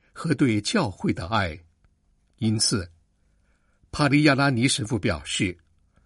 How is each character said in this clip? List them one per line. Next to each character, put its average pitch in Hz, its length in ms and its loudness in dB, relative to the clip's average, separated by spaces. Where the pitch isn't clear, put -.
和 165 220 -4
对 113 260 2
教 139 300 -2
会 135 240 -4
的 92 140 -10
爱。 92 300 -2
因 110 200 0
此， 98 320 -2
帕 147 160 0
利 147 160 4
亚 143 100 6
拉 139 160 2
尼 123 180 2
神 - 160 -2
父 110 140 -2
表 92 260 -2
示， 95 320 -4